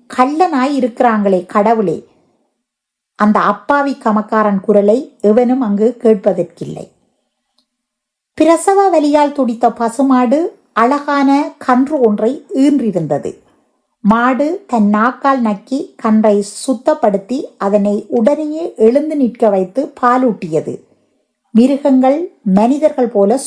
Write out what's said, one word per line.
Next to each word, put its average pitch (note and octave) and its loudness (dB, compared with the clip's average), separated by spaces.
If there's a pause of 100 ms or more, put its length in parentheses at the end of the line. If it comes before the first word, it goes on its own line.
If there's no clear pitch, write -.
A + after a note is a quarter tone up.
(160)
கள்ளனாய் C#4+ 0
இருக்கிறாங்களே G#3+ 0
கடவுளே!" G#3+ -2 (1080)
அந்த G#3+ 2
அப்பாவி C#4 0
கமக்காரன் G#3+ -2
குரலை G#3+ 0
எவனும் A#3+ 2
அங்கு A3 -2
கேட்பதற்கில்லை. F#3 -2 (1400)
பிரசவ F4 2
வலியால் D4 2
துடித்த A#3+ -2
பசுமாடு B3+ -2 (140)
அழகான C#4+ 0
கன்று C4+ 0
ஒன்றை A3 0
ஈன்றிருந்தது. G#3 -2 (560)
மாடு B3+ 0
தன் G#3 0
நாக்கால் B3 0
நக்கி A3+ -6
கன்றை G#3+ 2 (220)
சுத்தப்படுத்தி, B3+ -2 (140)
அதனை G3+ -2
உடனேயே D4+ -4
எழுந்து D4 2
நிற்க A#3+ 0
வைத்து G3 -2
பாலூட்டியது. A3+ -2 (720)
மிருகங்கள் C4+ 2
மனிதர்கள் B3 0
போல G#3+ 2